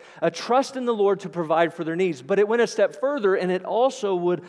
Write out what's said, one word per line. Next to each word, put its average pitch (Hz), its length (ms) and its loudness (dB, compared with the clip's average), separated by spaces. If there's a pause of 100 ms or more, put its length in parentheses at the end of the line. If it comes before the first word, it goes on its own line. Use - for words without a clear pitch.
(220)
a 165 80 2
trust 262 460 0
in 254 80 -6
the 233 100 0
Lord 202 240 2
to 185 100 -10
provide 165 460 0
for 175 80 -8
their 160 140 -4
needs. 170 260 -2
But 196 160 0
it 208 80 4
went 233 160 2
a 220 60 4
step - 320 0
further, 254 340 0
and 180 160 0
it 185 140 -2
also 214 500 0
would 175 340 0